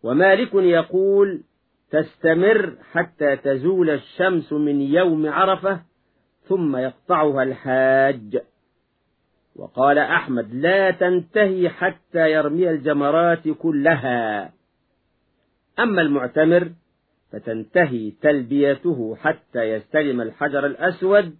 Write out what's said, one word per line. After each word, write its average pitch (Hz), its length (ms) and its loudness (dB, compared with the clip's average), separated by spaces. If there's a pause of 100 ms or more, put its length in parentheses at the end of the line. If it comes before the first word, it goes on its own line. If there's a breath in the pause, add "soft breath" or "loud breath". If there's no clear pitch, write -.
ومالك 190 520 2
يقول: 190 880 2 (480)
"تستمر 170 840 0 (160)
حتى 151 440 -2
تزول 156 540 0
الشمس 165 600 -4
من 147 280 -2
يوم 156 480 0
عرفة 185 520 -2 (640)
ثم 165 340 -2
يقطعها 135 680 -2
الحاج". 131 1000 0 (1120)
وقال 139 420 0
أحمد: 123 560 -4
"لا 185 360 0
تنتهي 180 760 0
حتى 170 640 -2
يرمي 156 380 0
الجمرات 156 800 0
كلها". 127 1040 -2 (1300)
أما 208 240 0
المعتمر 156 680 2 (600)
فتنتهي 110 800 -4 (100)
تلبيته 139 960 0
حتى 151 460 -6
يستلم 120 580 -2
الحجر 139 460 -4
الأسود 180 720 0